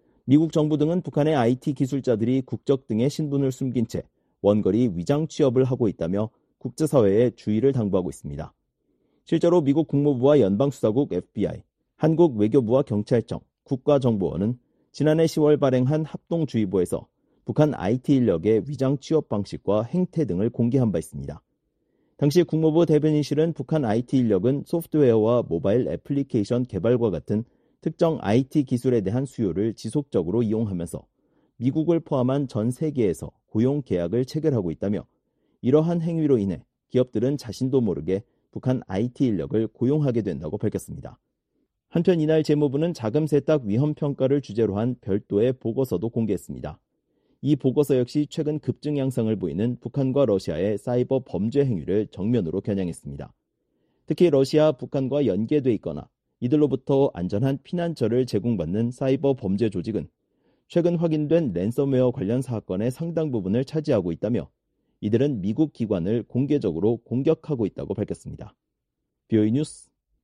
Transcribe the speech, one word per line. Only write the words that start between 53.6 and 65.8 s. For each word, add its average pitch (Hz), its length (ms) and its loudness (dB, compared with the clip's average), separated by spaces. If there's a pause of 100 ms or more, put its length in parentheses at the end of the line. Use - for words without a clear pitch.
특히 170 240 4
러시아, 151 400 4
북한과 135 560 -2
연계돼 117 460 0
있거나 80 360 -6 (300)
이들로부터 139 720 2
안전한 101 480 -2
피난처를 135 640 -2
제공받는 107 640 -2
사이버 135 460 0
범죄 101 340 -2
조직은 95 400 -6 (580)
최근 175 300 0
확인된 156 560 0
랜섬웨어 123 600 0
관련 117 280 -2
사건의 110 480 -4
상당 165 400 -4
부분을 113 340 -2
차지하고 135 480 -2
있다며 98 380 -4 (520)
이들은 117 400 0
미국 110 300 0
기관을 104 520 -2